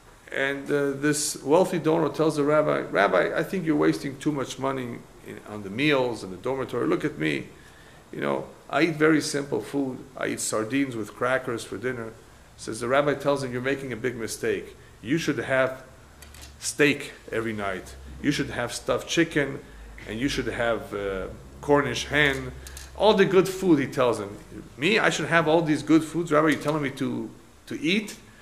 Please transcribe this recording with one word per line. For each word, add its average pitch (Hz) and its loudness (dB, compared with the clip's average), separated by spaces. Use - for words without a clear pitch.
And, 139 -4
uh, 143 2
this 147 -2
wealthy 170 4
donor 156 2
tells 151 2
the 143 2
rabbi, 151 2
"Rabbi, 180 4
I 165 0
think 170 -4
you're 156 2
wasting 151 0
too 151 -2
much 131 -4
money 131 -4
in, 104 -12
on 107 -10
the 98 -8
meals 127 2
and 95 -10
the 92 -10
dormitory. 123 -2
Look 156 0
at 147 -4
me. 147 -2
You - -10
know, 69 -2
I 143 2
eat 165 2
very 156 6
simple 139 -2
food. 131 -4
I 101 -4
eat 113 -4
sardines 123 -2
with 104 -8
crackers 127 -2
for - -8
dinner." 113 -6
Says 113 -8
the 117 -4
rabbi 143 4
tells 139 0
him, 123 -6
"You're 123 -4
making 135 -2
a 113 -6
big 117 -4
mistake. 107 -4
You 127 0
should 160 -2
have 131 0
steak - 2
every 113 -4
night. 98 -6
You 135 2
should 139 -2
have 117 -4
stuffed - -2
chicken, 147 0
and 107 -6
you 131 0
should - -2
have, 113 -2
uh, 98 -4
Cornish 139 2
hen." 135 2
All 208 6
the 190 6
good 180 6
food, 175 4
he 131 0
tells 120 2
him. 104 -8
"Me, 190 2
I 165 4
should 165 -2
have 165 4
all 156 6
these 151 2
good 156 6
foods? 160 -4
Rabbi, 151 6
you're 139 2
telling 151 0
me 135 0
to, 120 -4
to 113 -8
eat 196 0